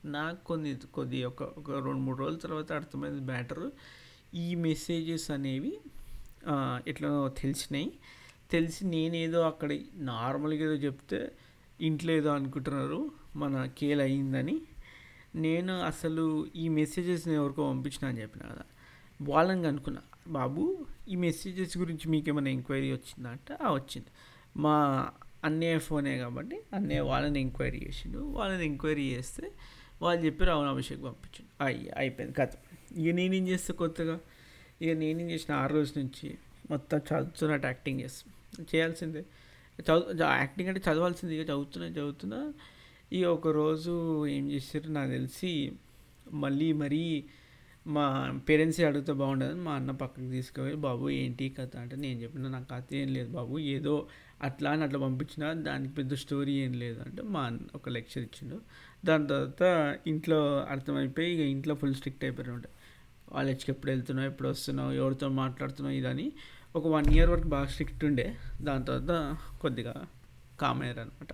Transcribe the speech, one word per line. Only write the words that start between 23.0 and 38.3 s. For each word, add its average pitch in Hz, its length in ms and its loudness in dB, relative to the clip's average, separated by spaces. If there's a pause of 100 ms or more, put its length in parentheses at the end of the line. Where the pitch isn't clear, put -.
అంటే, 139 240 -12 (100)
"ఆ, 202 80 2
వచ్చింది." - 340 -4 (500)
మా 143 520 4 (360)
అన్నయ్య 160 340 2
ఫోనే 143 400 0
కాబట్టి 131 420 -6 (120)
అన్నయ్య 151 280 2
వాళ్ళని 139 400 2
ఎంక్వైరీ 127 380 0
చేసిండు. - 400 -6
వాళ్ళని 196 460 0
ఎంక్వైరీ 147 460 0
చేస్తే 127 400 -6 (520)
వాళ్ళు 170 240 4
చెప్పారు, 156 240 6
"అవును, 147 200 4
అభిషేక్ 135 340 -4
పంపించిండు." - 600 -8
అయ్యి 123 320 -2
అయిపోయింది 131 380 -2
కథ. 131 160 2 (460)
ఇక 165 180 4
నేనేం 185 340 2
చేస్తే 185 240 0
కొత్తగా, 160 480 0 (600)
ఇక 165 80 2
నేనేం 160 400 0
చేసిన, 156 240 -2
ఆ 135 120 2
రోజు 147 300 2
నుంచి 135 420 -6 (320)
మొత్తం 151 280 0
చదువుతున్నట్టు 143 680 0
యాక్టింగ్ 131 340 -4
చేస్తాం, - 320 -12 (420)